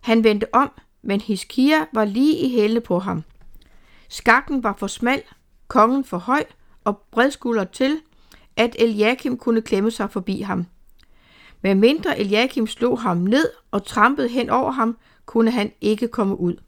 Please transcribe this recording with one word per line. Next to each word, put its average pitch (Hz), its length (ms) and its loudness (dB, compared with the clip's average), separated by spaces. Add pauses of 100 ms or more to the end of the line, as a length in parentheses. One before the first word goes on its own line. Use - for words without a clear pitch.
Han 226 220 2
vendte 214 320 2
om, 269 160 2 (300)
men 202 200 -2
Hiskia 285 720 0
var 220 120 2
lige 254 320 0
i 262 140 -2
hælene 226 300 2
på 180 180 -2
ham. 185 240 -6 (840)
Skakken 254 540 0
var 202 140 -2
for 202 100 -8
smal, 247 340 -4 (460)
kongen 254 360 2
for 180 140 -8
høj 269 260 -2 (400)
og 208 140 -2 (140)
bredskuldret 233 580 0
til, 294 320 -2 (540)
at 226 240 0
Eliakim 233 580 0
kunne 226 240 0
klemme 214 300 0
sig 202 200 -6
forbi 190 300 -6
ham. 180 240 -4 (960)
Medmindre 226 580 4
Eliakim 220 480 0
slog 240 340 -2
ham 180 160 -2
ned 208 320 2 (220)
og 196 140 -4
trampede 254 420 0
hen 240 220 -4
over 254 220 0
ham, 233 260 -2 (280)
kunne 226 260 2
han 214 200 -4 (100)
ikke 214 260 0
komme 196 320 -4
ud. 175 160 -2 (120)